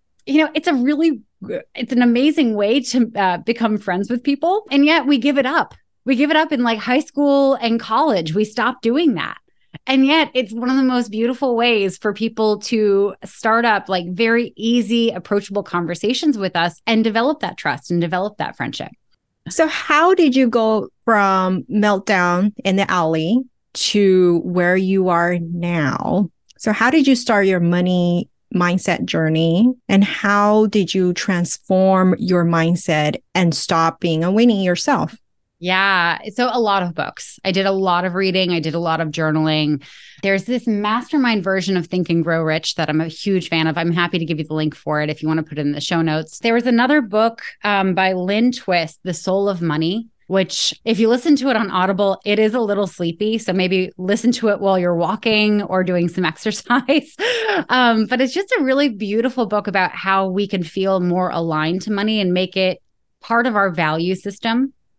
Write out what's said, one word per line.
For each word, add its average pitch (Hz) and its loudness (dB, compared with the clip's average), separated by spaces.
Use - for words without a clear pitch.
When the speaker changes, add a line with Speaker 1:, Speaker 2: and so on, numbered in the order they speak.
Speaker 1:
You 302 4
know, 302 0
it's 311 -2
a 302 2
really, 277 0
it's - -6
an 247 4
amazing 247 2
way 214 2
to, 240 0
uh, 185 2
become 220 -2
friends 190 -4
with 247 -4
people. 349 0
And 277 4
yet 302 2
we 285 4
give 269 0
it 262 2
up. 302 -2
We 262 2
give 285 2
it 320 2
up 320 2
in, 254 0
like, 226 0
high 247 0
school 277 2
and 233 -2
college. 220 0
We 208 2
stop 233 -4
doing 262 2
that. - -8
And 269 4
yet 302 2
it's 220 -4
one 240 -6
of 262 2
the 269 2
most 247 0
beautiful 240 -2
ways 226 0
for 208 -4
people 220 -2
to 202 0
start 233 -2
up, 208 0
like, 185 -2
very 226 0
easy, 226 0
approachable 202 -4
conversations 202 -2
with 190 -4
us 170 -2
and 226 2
develop 226 0
that 180 -6
trust - -4
and 170 0
develop 185 -4
that - -8
friendship. - -8
Speaker 2:
So 311 2
how 320 2
did 311 4
you 262 4
go 220 0
from 190 2
meltdown 196 2
in 190 2
the 196 0
alley 170 0
to 185 4
where 180 0
you 190 2
are 175 0
now? 170 -2
So - -4
how 220 2
did 294 4
you 269 4
start 214 0
your 190 2
money 175 2
mindset 175 0
journey? 165 2
And 196 4
how 208 2
did 196 0
you 180 2
transform 185 2
your 175 0
mindset 165 0
and 175 2
stop 165 0
being 160 -2
a 180 0
weenie 214 4
yourself? 180 0
Speaker 1:
Yeah. 180 0
So 247 0
a 247 -2
lot 196 0
of 175 -6
books. - -10
I 196 0
did 190 0
a 196 2
lot 185 0
of 185 -4
reading. 185 0
I 170 0
did 156 -4
a 170 -2
lot 160 -2
of 165 -2
journaling. 156 0
There's 196 0
this 247 -4
mastermind 220 0
version 190 0
of 165 -4
Think 180 -2
and 165 2
Grow 165 0
Rich 156 -2
that 156 -2
I'm 151 0
a 165 -2
huge 180 -4
fan 160 0
of. 160 -2
I'm 170 -2
happy 175 -2
to 165 -4
give 160 -4
you 151 -6
the 156 -8
link 156 -2
for 151 -4
it 151 -4
if 151 -8
you 156 -4
wanna 156 -2
put 151 -10
it 151 -6
in 147 -2
the 147 -6
show 165 -2
notes. 156 -4
There 233 0
was 233 0
another 254 2
book, 220 -2
um, 196 0
by 190 2
Lynn 202 0
Twist, 175 -4
The 180 -6
Soul 196 -2
of 185 -4
Money, 170 -2
which - -2
if 220 0
you 226 4
listen 262 2
to 262 -2
it 233 0
on 214 -2
Audible, 190 0
it 208 0
is 220 2
a 247 0
little 202 0
sleepy. 175 -4
So 220 -4
maybe 185 0
listen 202 0
to 226 -2
it 202 -2
while 190 2
you're 180 0
walking 208 0
or 185 -2
doing 175 0
some 175 -2
<laughs> 160 -2
exercise. 247 -2
Um, 233 2
but 240 -2
it's 254 0
just 392 -4
a 285 0
really 269 2
beautiful 220 -2
book 208 -4
about 190 0
how 190 0
we 196 -2
can 185 -4
feel 190 -2
more 180 0
aligned 165 -2
to 214 -6
money 214 -2
and 185 0
make 185 -2
it 185 -2
part 233 0
of 226 -2
our 196 2
value 165 -2
system. 233 -4